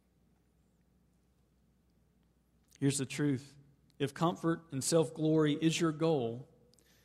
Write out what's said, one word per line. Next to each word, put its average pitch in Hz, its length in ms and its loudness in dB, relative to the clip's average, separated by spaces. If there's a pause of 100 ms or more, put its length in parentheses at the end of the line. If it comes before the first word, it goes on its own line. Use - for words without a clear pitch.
(2750)
Here's 139 200 2
the 135 60 -4
truth. 143 480 -4 (460)
If 143 160 -4
comfort 165 560 -2
and 135 120 -6
self-glory 156 800 2
is 160 180 2
your 170 140 0
goal, 135 540 -2 (580)